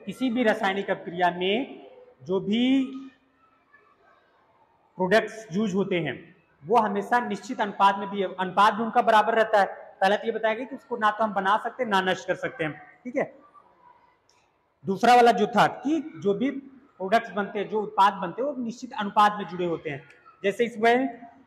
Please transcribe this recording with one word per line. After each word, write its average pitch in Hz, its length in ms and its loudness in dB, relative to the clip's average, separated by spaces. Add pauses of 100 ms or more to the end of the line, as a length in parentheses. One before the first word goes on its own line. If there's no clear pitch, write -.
किसी 247 260 -4
भी 240 140 0
रासायनिक 196 460 0
अभिक्रिया 180 400 -2
में 190 580 -4 (340)
जो 185 200 -2
भी 208 200 0 (2250)
प्रोडक्ट्स 202 540 0
यूज़ 190 240 -2
होते 185 240 0
हैं, 147 160 -4 (480)
वो 202 140 2
हमेशा 202 420 0
निश्चित 220 400 -6
अनुपात 202 380 2
में 208 120 -8
भी, 202 120 -4
अनुपात 185 520 2
भी 214 80 -4
उनका 226 200 0
बराबर 220 320 4
रहता 214 260 4
है। 190 60 4 (340)
पहले 196 160 4
तो 220 100 -12
ये 226 60 -2
बताया 220 220 -2
गया 233 100 -8
कि 262 120 -12
उसको - 200 -10
ना 214 140 2
तो 220 140 -2
हम 214 100 -2
बना 190 300 2
सकते 240 180 -8
हैं, 233 80 -2
ना 190 100 4
नष्ट 185 260 -2
कर 180 80 -2
सकते 165 300 -6
हैं। - 400 -10
ठीक 247 120 -12
है, 233 80 0 (1600)
दूसरा 196 320 4
वाला 240 160 8
जो 202 140 2
था 202 200 4
कि 302 340 -2 (160)
जो 190 180 0
भी 247 160 -2
प्रोडक्ट्स - 840 -4
बनते 180 260 -6
हैं, 185 100 -4
जो 208 140 -2
उत्पाद 202 320 2
बनते 185 280 -6
हैं, 277 60 -2
वो 262 140 -6
निश्चित 233 320 -10
अनुपात 208 440 2
में 196 100 -8
जुड़े 175 180 -4
होते 160 240 -4
हैं। 143 120 -10 (400)
जैसे 202 220 0
इसमें 233 560 2 (260)